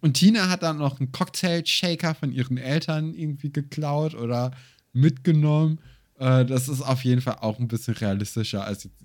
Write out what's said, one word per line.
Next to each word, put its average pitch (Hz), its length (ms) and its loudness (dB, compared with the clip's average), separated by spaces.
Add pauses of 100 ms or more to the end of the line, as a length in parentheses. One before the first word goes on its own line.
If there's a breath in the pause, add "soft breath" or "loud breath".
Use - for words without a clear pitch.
Und 151 120 4
Tina 190 340 6
hat 185 140 0
dann 160 160 0
noch 139 200 -2
einen 131 140 -4
Cocktail-Shaker 170 1000 -2
von 139 180 -4
ihren 127 240 -2
Eltern 156 560 -2
irgendwie 151 400 -6
geklaut 147 600 -2
oder 120 380 -2 (420 loud breath)
mitgenommen. 151 840 4 (400 soft breath)
Äh, 131 280 4
das 131 220 0
ist 135 120 -4
auf 127 240 -2
jeden 123 160 4
Fall 127 200 -4
auch 110 180 -2
ein 120 100 -2
bisschen 113 260 -4
realistischer, 101 720 -2
als 104 200 -8
jetzt - 200 -20